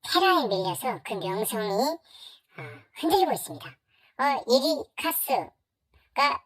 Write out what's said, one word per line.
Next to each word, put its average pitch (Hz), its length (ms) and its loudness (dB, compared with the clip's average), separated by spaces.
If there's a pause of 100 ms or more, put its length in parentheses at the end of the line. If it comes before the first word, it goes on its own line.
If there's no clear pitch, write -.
테라에 359 460 4
밀려서 220 560 -2
그 226 100 -8
명성이, 208 580 -4
어, - 920 -4 (320)
흔들리고 330 380 2
있습니다. - 360 -10
어, - 800 -4
일 247 160 4
위 320 200 0 (120)
카스가 - 1500 -4